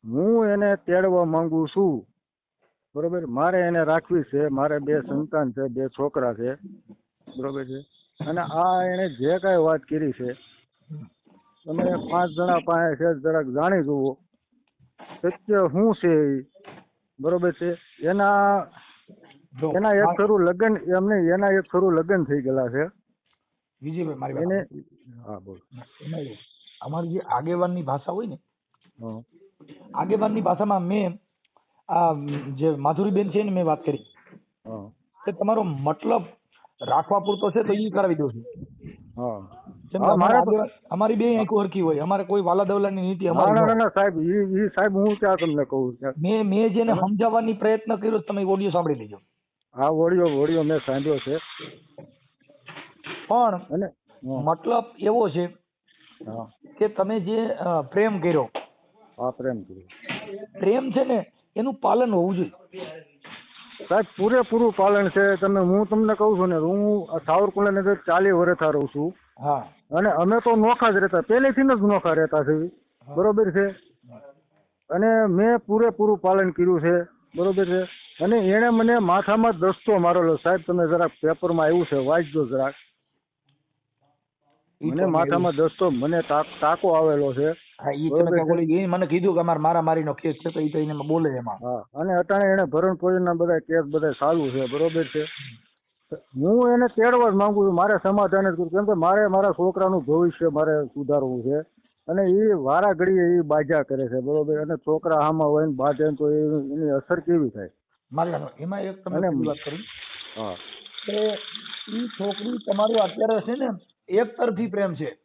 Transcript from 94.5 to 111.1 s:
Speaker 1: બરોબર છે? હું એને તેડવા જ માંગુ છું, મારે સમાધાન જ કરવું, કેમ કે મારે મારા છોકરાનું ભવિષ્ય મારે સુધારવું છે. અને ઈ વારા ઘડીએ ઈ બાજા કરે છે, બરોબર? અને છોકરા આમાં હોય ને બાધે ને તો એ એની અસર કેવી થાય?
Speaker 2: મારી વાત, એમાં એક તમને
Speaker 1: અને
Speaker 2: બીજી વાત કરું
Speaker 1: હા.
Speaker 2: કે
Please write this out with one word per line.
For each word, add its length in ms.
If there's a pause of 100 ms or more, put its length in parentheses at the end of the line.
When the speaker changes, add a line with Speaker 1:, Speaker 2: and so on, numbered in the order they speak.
Speaker 1:
બરોબર 360
છે? 200 (1120)
હું 380
એને 140
તેડવા 420
જ 40
માંગુ 320
છું, 100
મારે 280
સમાધાન 460
જ 20
કરવું, 180
કેમ 160
કે 80
મારે 340
મારા 240
છોકરાનું 540
ભવિષ્ય 440
મારે 360
સુધારવું 580
છે. 160 (480)
અને 160
ઈ 280
વારા 400
ઘડીએ 460
ઈ 40
બાજા 400
કરે 260
છે, 140
બરોબર? 380
અને 160
છોકરા 420
આમાં 300
હોય 180
ને 60
બાધે 320
ને 120
તો 140
એ 100 (340)
એની 160
અસર 300
કેવી 300
થાય? 200 (420)
Speaker 2:
મારી 200
વાત, 300
એમાં 200
એક 220
તમને 140
Speaker 1:
અને 120
Speaker 2:
બીજી 180
વાત 180
કરું 140 (640)
Speaker 1:
હા. 100 (520)
Speaker 2:
કે 120 (800)